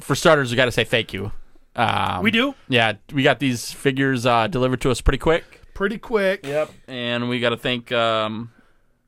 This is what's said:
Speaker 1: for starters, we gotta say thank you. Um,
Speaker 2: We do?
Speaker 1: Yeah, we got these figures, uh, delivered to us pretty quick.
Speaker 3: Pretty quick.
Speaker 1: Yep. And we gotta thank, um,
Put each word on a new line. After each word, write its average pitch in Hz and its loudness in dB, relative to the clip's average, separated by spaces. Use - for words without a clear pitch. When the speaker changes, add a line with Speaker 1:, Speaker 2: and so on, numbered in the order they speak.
Speaker 1:
for 143 -2
starters, 147 4
we 117 -4
gotta 123 2
say 120 2
thank - 0
you. 101 -6
Um, 98 0
Speaker 2:
We 220 2
do? 262 0
Speaker 1:
Yeah, 113 2
we 139 0
got 135 4
these 127 -2
figures, 135 0
uh, 117 4
delivered 127 -2
to 139 0
us 117 -2
pretty 143 2
quick. - 0
Speaker 3:
Pretty 196 -4
quick. 196 -2
Speaker 1:
Yep. 151 -4
And 120 -4
we 123 -2
gotta 117 0
thank, 123 -4
um, 113 0